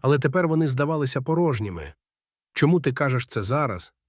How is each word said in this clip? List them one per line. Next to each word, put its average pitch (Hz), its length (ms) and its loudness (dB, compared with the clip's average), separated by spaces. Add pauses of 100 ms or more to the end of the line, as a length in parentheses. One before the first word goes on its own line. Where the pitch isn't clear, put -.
але 143 160 4
тепер 170 300 0
вони 160 200 2
здавалися 143 540 -2
порожніми. 107 720 -2 (580)
«Чому 165 280 4
ти 131 120 0
кажеш 127 340 0
це - 160 -6
зараз?» 117 500 -2 (160)